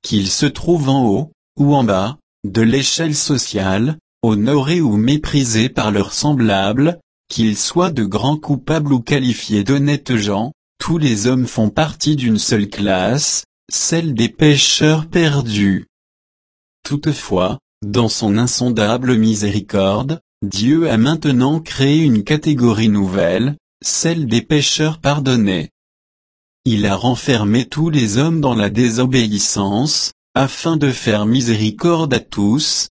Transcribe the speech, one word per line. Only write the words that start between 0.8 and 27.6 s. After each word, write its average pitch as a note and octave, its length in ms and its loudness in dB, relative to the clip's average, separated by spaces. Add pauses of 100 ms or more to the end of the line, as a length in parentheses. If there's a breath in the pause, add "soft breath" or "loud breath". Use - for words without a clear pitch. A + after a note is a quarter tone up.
en C3+ 180 2
haut, A#2+ 240 -2 (260)
ou C#3+ 160 4
en C#3 100 2
bas, G#2 360 -2 (240)
de G#2 180 0
l'échelle C#3 540 0
sociale, A2+ 840 -2 (240)
honorés C3 580 2
ou A#2+ 160 2
méprisés B2 760 0
par G#2+ 200 -2
leurs G2+ 240 -2
semblables, B2 840 0 (300)
qu'ils A2 280 0
soient F3+ 320 -2
de B2+ 140 -2
grands G#2 340 -2
coupables D3 560 -2
ou B2+ 60 2
qualifiés A#2 640 -2
d'honnêtes C#3 540 0
gens, G#2 340 -2 (260)
tous E3 220 -2
les A#2 260 0
hommes B2+ 220 2
font A2 240 0
partie D3+ 440 -2
d'une A#2+ 220 0
seule G#2 320 0
classe, G2+ 720 -2 (280)
celle E3 420 -2
des A#2 160 0
pécheurs D3+ 760 2
perdus. A#2+ 800 0 (960)
Toutefois, B2+ 760 -2 (260)
dans A2 240 0
son G#2 300 0
insondable B2 800 0
miséricorde, G#2+ 1040 0 (220)
Dieu B2 480 0
a A2+ 60 0
maintenant C#3+ 640 2
créé D3+ 440 0
une A2+ 200 2
catégorie A#2+ 640 2
nouvelle, G2 680 0 (280)
celle E3 400 -2
des A2+ 160 0
pécheurs D#3 580 0
pardonnés. B2 680 0 (960)
Il G#2+ 220 2
a G2 80 0
renfermé A2+ 720 0